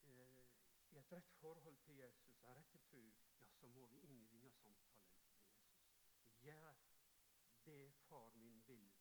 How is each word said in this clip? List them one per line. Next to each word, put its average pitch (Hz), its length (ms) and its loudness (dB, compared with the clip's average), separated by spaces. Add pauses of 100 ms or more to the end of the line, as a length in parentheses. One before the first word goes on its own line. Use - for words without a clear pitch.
eh, 127 400 0 (460)
i 147 80 4
et 135 140 6
rett 175 280 8
forhold 156 440 6
til 147 120 0
Jesus, 123 460 0
en 127 140 4
rett 156 320 0
tro, 127 140 0 (360)
ja, 120 80 -4 (140)
så 135 60 2
må 123 200 2
vi 117 140 -2
inn 139 220 4
i 110 40 0
denne 117 240 -2
samtalen 104 560 -8
med 87 120 -4
Jesus. - 400 -8 (800)
«Gjør 151 340 2 (920)
det 139 300 2
far 117 400 0
min 113 320 -2
vil.» 107 240 0 (100)